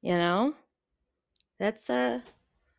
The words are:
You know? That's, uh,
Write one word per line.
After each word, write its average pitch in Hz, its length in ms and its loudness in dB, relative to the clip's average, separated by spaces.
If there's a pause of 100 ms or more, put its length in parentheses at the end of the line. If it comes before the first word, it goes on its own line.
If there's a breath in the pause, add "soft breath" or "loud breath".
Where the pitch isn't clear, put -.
You 180 140 0
know? 180 400 2 (1000)
That's, 214 320 -4
uh, 247 300 0 (600)